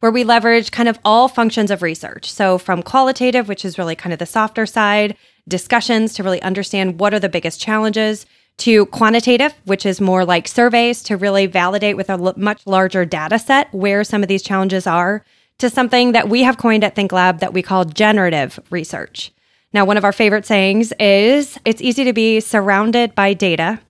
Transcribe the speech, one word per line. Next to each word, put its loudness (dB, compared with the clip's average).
where 2
we 0
leverage 2
kind 0
of -2
all 4
functions 0
of -4
research. -8
So 0
from -4
qualitative, 0
which -8
is -8
really -6
kind -8
of -8
the -8
softer -2
side, 0
discussions -2
to -8
really -2
understand -4
what 2
are 0
the -2
biggest -6
challenges, -2
to 4
quantitative, 2
which -4
is -2
more 2
like 0
surveys 2
to -4
really 0
validate 0
with -6
a -2
l-, -2
much -4
larger 0
data -4
set 0
where 0
some -2
of -4
these -2
challenges -2
are, 0
to 0
something 2
that 2
we 2
have 2
coined 2
at -2
ThinkLab 0
that -4
we -2
call 0
generative 0
research. -10
Now, 4
one 2
of 0
our 4
favorite 0
sayings 0
is, 2
"It's -2
easy 0
to 0
be 2
surrounded 0
by 2
data -2